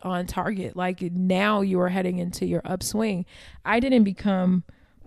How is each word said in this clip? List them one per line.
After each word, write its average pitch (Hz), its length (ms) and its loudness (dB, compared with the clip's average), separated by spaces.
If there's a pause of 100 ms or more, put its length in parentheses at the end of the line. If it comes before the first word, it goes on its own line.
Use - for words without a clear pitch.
on 180 240 -4
target. 185 480 -4
Like, 180 260 -4
now 185 600 2
you 185 180 2
are 180 100 2
heading 180 300 -2
into 180 260 -4
your 170 180 0
upswing. 185 640 -2 (400)
I 214 140 2
didn't 254 240 6
become 185 600 2 (440)